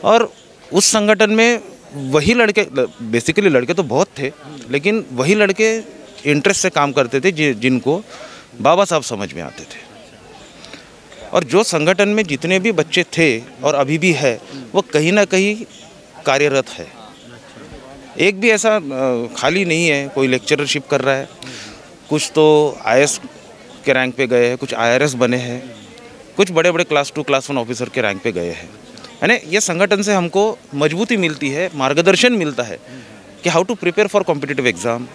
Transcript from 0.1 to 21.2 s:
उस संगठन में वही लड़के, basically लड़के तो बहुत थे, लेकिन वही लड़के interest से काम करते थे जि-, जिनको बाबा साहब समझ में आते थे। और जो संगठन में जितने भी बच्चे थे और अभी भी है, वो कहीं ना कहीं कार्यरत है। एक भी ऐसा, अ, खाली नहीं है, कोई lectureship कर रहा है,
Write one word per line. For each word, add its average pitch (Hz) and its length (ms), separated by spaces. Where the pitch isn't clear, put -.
उस 185 120
संगठन 214 440
में 226 300
वही 143 400
लड़के, 214 300
basically 120 320
लड़के 135 300
तो 180 100
बहुत 147 240
थे, 139 120
लेकिन 185 420
वही 135 240
लड़के 214 420
interest 147 360
से 185 80
काम 143 220
करते 131 280
थे 185 120
जि-, 151 240
जिनको 131 480
बाबा 175 240
साहब 156 180
समझ 101 300
में 85 80
आते 67 220
थे। - 220
और - 100
जो 156 200
संगठन 180 460
में 214 140
जितने 170 360
भी 214 120
बच्चे 175 320
थे 147 360
और 135 360
अभी 143 220
भी 175 140
है, 127 300
वो 190 80
कहीं 156 300
ना 208 140
कहीं 202 400
कार्यरत 139 440
है। - 360
एक 190 220
भी 233 80
ऐसा, 214 260
अ, 131 520
खाली 175 280
नहीं 165 220
है, 143 200
कोई 135 200
lectureship 139 600
कर 139 140
रहा 135 140
है, 135 140